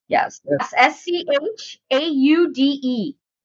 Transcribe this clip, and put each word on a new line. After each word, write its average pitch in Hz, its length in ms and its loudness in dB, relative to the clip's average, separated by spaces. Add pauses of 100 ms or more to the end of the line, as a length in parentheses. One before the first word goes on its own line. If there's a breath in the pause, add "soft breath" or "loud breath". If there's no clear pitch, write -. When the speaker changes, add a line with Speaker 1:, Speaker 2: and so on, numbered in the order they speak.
Speaker 1:
Yes. - 400 -2
Speaker 2:
Yes. - 300 -4
Speaker 1:
S 277 240 2
C 349 280 -4
H 302 500 -4 (100)
A 277 180 0
U 302 460 2
D 277 300 0
E. 233 320 -4 (300)